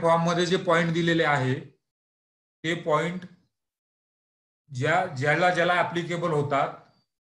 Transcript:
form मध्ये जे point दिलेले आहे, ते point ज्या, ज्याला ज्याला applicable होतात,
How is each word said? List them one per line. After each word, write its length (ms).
form 240
मध्ये 220
जे 100
point 360
दिलेले 320
आहे, 300
ते 1200
point 520
ज्या, 360
ज्याला 480
ज्याला 200
applicable 580
होतात, 360